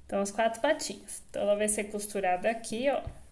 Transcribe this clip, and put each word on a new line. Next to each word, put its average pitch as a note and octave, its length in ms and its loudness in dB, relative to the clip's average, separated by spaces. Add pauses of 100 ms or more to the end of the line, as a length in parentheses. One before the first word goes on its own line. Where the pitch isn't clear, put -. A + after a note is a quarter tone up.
Então, G3+ 140 0
as G3+ 100 0
quatro A3+ 320 2
patinhas. - 680 -2
Então, - 140 -4
ela G3+ 120 4
vai G#3+ 140 2
ser G#3 160 0
costurada G3 640 0
aqui, A#3 400 -2
ó. - 140 2 (280)